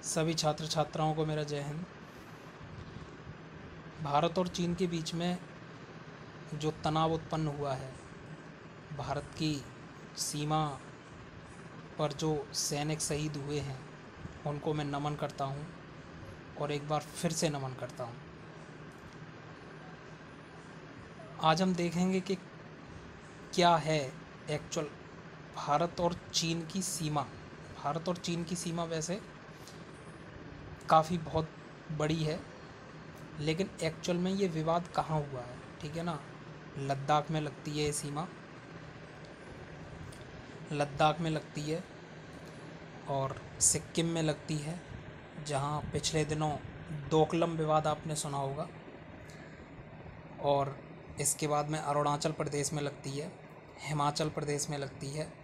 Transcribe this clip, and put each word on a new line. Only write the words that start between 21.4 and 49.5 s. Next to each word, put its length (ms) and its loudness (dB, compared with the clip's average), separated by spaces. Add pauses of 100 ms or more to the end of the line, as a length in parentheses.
आज 180 8
हम 140 6
देखेंगे 460 4
कि 140 0 (1160)
क्या 240 10
है 240 6 (480)
actual 400 0 (680)
भारत 420 4
और 220 4 (120)
चीन 340 2
की 160 -2
सीमा। 440 2 (500)
भारत 320 0
और 80 2
चीन 260 0
की 120 -2
सीमा 300 0
वैसे 360 0 (1700)
काफ़ी 280 8
बहुत 320 0 (420)
बड़ी 320 4
है, 160 2 (1000)
लेकिन 300 2 (140)
actual 340 2
में 140 6
ये 160 6
विवाद 400 4
कहाँ 320 2
हुआ 220 -2
है, 160 -8 (240)
ठीक 140 -4
है 80 -2
ना? 160 0 (600)
लद्दाख 520 4
में 100 4
लगती 300 -4
है 140 2
ये 80 4
सीमा, 340 -2 (2500)
लद्दाख 500 4
में 100 2
लगती 300 -2
है 220 -2 (1300)
और 260 2 (260)
सिक्किम 440 4
में 160 4
लगती 360 2
है, 220 -4 (680)
जहाँ 320 2 (140)
पिछले 320 4
दिनों 260 2 (580)
डोकलम 480 6
विवाद 300 6
आपने 280 0
सुना 220 -2
होगा, 300 0 (1800)